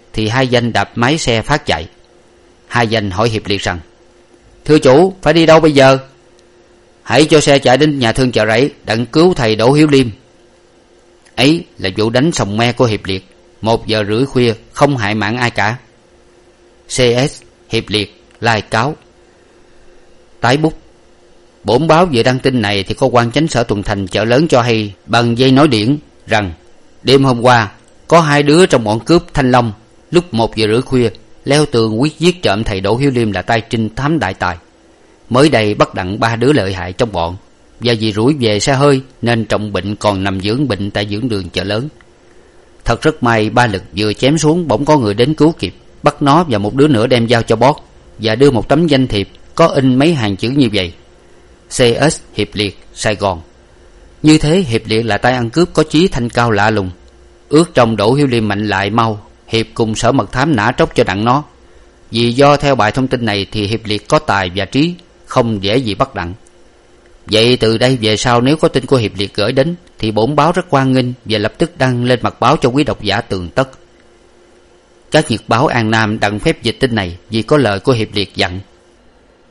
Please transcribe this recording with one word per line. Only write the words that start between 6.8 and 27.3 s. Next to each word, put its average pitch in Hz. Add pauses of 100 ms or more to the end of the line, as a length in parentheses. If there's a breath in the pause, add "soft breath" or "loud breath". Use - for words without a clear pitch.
"Hãy 127
cho 156
xe 143
chạy 127
đến 143
nhà 113
thương 127
chợ 110
rẫy, 120 (140)
đặng 113
cứu 170
thầy 110
Đỗ 113
Hiếu 151
Liêm." 135 (1300)
Ấy 151 (140)
là 95
vụ 107
đánh 135
sòng 104
me 117
của 127
Hiệp 104
Liệt, 95 (340)
một 110
giờ 107
rưỡi 110
khuya, 123 (180)
không 143
hại 104
mạng 107
ai 123
cả. 107 (1120)
C - (340)
S - (260)
Hiệp 113
Liệt 101 (180)
lai 110
cáo. 131 (1400)
Tái 123
bút. 156 (840)
Bổn 127
báo 165
vừa 113
đăng 127
tin 127
này 101
thì 101
có 135
quan 117
chánh 151
sở 120
tuần 104
thành 98
chợ 104
lớn 131
cho 127
hay 110 (140)
bằng 117
dây 131
nói 143
điển 117 (300)
rằng 104 (500)
đêm 135
hôm 120